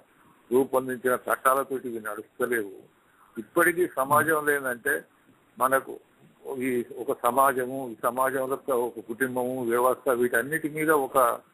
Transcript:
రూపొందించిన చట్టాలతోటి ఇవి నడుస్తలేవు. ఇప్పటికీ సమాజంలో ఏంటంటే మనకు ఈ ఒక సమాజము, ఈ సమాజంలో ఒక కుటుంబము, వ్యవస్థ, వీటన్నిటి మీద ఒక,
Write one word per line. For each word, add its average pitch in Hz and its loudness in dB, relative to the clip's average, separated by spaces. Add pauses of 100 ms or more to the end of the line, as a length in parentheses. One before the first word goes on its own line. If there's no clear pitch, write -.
(520)
రూపొందించిన 127 0
చట్టాలతోటి 131 0
ఇవి 113 -6
నడుస్తలేవు. 107 -4 (680)
ఇప్పటికీ 170 0
సమాజంలో 147 2
ఏంటంటే 139 -4 (540)
మనకు 131 0 (580)
ఈ 123 0 (140)
ఒక 123 -4
సమాజము, 131 2
ఈ 110 -12
సమాజంలో 131 -2
ఒక 117 -2
కుటుంబము, 123 -4
వ్యవస్థ, 123 2
వీటన్నిటి 127 0
మీద 156 -2
ఒక, 131 2 (140)